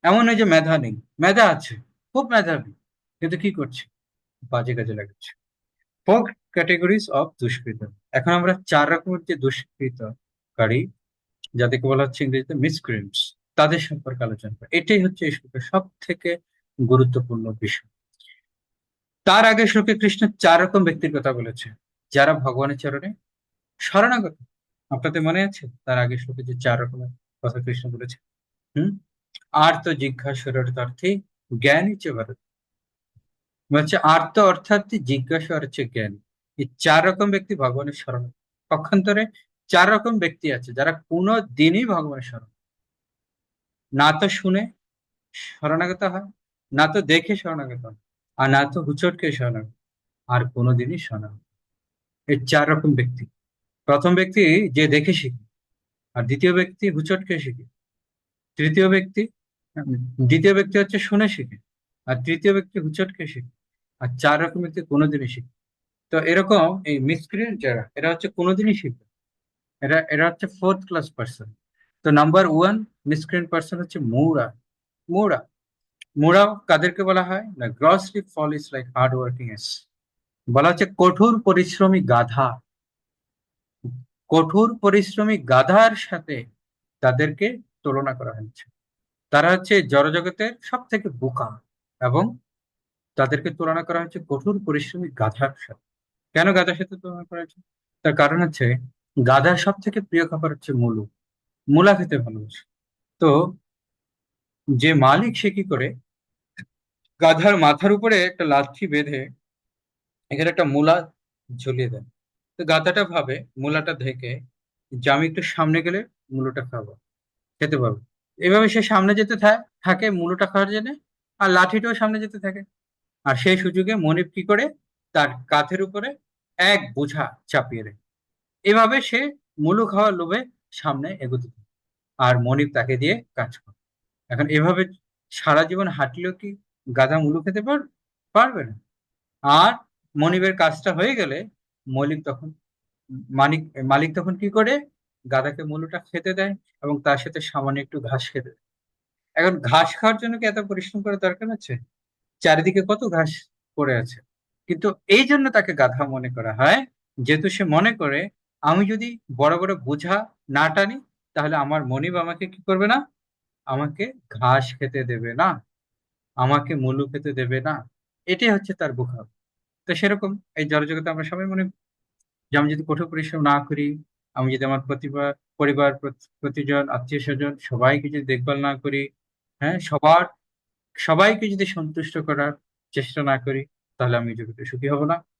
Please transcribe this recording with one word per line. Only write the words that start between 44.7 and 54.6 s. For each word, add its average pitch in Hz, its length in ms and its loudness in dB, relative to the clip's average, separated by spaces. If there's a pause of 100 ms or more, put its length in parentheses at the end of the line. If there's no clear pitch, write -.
শরণাগত 175 720 -4
হয়, 196 280 -4 (420)
না 147 140 4
তো 156 160 0
দেখে 165 340 2
শরণাগত 135 480 -10
হয়, 110 100 -18 (420)
আর 135 140 2
না 139 140 6
তো 147 180 -6
হুচটকে 156 500 -2
শরণাগত, 117 400 -6 (560)
আর 123 200 0
কোনোদিনই 123 500 0
শরণাগত। 107 420 -12 (840)
এই 127 200 0
চার 147 220 4
রকম 156 260 2
ব্যক্তি। 123 320 -2 (580)
প্রথম 147 300 4
ব্যক্তি 185 540 4